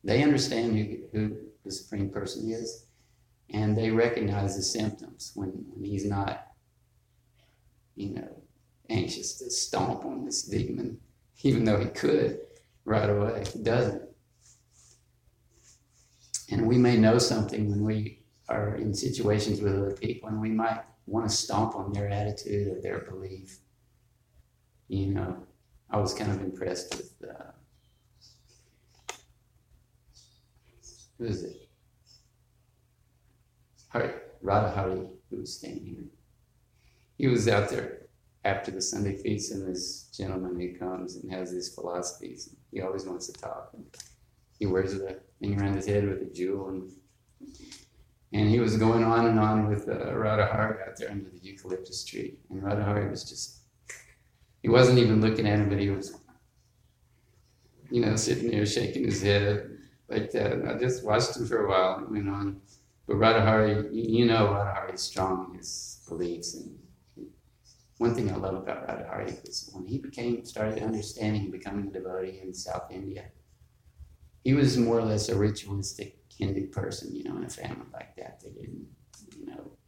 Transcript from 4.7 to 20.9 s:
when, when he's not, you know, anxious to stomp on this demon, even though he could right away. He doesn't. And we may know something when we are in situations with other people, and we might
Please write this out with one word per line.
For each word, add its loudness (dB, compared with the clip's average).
when, -6
when -12
he's -4
not, -4
you -8
know, -12
anxious -2
to -8
stomp -2
on -6
this -2
demon, -2
even 6
though 4
he 0
could 2
right 4
away. 2
He -8
doesn't. 2
And 2
we 6
may 8
know 8
something 2
when 2
we -2
are -2
in -2
situations 0
with 2
other 0
people, -6
and -2
we 0
might 0